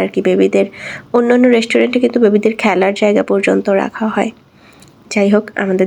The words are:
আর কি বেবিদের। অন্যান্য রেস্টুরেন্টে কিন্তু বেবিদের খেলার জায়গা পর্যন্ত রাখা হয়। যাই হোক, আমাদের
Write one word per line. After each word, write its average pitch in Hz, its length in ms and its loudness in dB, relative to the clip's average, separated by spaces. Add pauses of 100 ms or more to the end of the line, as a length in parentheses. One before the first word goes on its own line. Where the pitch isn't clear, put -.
আর 190 120 -4
কি 185 140 -2
বেবিদের। 196 380 2 (460)
অন্যান্য 240 320 2 (120)
রেস্টুরেন্টে 233 440 0
কিন্তু 240 240 0
বেবিদের 214 380 2
খেলার 190 320 0
জায়গা 202 280 0
পর্যন্ত 196 440 -2 (160)
রাখা - 320 -6
হয়। 220 160 -2 (800)
যাই 202 240 0
হোক, 220 100 2 (180)
আমাদের 190 240 0